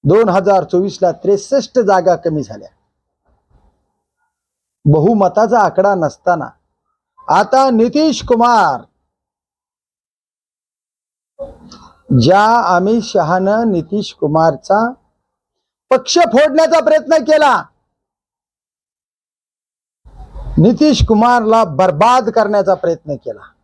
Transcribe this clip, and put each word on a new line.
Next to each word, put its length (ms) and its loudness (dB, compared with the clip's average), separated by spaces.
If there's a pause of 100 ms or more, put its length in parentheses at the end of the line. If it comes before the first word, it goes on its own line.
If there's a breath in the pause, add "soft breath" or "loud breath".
दोन 240 2
हजार 360 0
चोवीस 380 -4
ला 100 0
त्रेसष्ट 680 -2
जागा 360 0
कमी 260 -6
झाल्या. 260 -14 (2250)
बहुमताचा 760 2
आकडा 340 0
नसताना 540 -4 (800)
आता 420 2
नितीश 540 0
कुमार, 560 0 (3500 loud breath)
ज्या 240 4 (300)
अमित 280 -2
शहानं 720 -2
नितीश 420 -6
कुमारचा 680 -2 (1080)
पक्ष 280 0
फोडण्याचा 680 2
प्रयत्न 400 0
केला, 300 2 (3000)
नितीश 500 2
कुमारला 560 2 (120)
बर्बाद 540 2
करण्याचा 440 0
प्रयत्न 420 -6
केला 360 -16 (120)